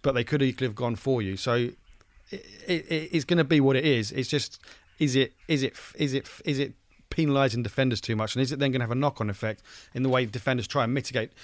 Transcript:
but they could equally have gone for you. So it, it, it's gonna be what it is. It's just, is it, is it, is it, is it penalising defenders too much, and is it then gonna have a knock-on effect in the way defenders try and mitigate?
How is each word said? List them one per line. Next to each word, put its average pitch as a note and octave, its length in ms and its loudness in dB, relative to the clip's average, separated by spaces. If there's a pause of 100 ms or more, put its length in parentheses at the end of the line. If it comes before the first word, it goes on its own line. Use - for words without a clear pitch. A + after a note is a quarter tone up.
but C#3 120 0
they A#2+ 100 2
could C#3+ 180 0
equally C3 240 0
have G#2+ 80 -4
gone A#2+ 220 -2
for C3 240 0
you. F#2+ 160 -2
So A#2+ 320 0 (640)
it, G3 160 -12 (200)
it, D#3+ 460 -2
it's D#3+ 140 0
gonna E3+ 180 4
be D3 160 4
what C3+ 160 6
it C#3+ 80 2
is. A#2 260 2
It's C3 180 -4
just, - 300 -4 (400)
is C#3 160 2
it, C3+ 200 2 (120)
is D3 160 0
it, - 140 -4 (200)
is C#3 180 0
it, C#3 120 -2 (200)
is C#3+ 120 0
it C#3 140 -2 (380)
penalising C3+ 520 2
defenders A#2 380 0
too A2+ 160 -4
much, A2 180 -2
and B2+ 80 0
is C3 100 0
it C3+ 60 -6
then C#3 140 2
gonna B2+ 120 0
have A2+ 60 -4
a A#2+ 40 0
knock-on C3 340 0
effect G#2+ 340 -6 (300)
in B2+ 100 -4
the C3 60 2
way B2+ 160 2
defenders B2 420 -2
try C3+ 180 0
and A#2+ 100 0
mitigate? B2 380 -4 (120)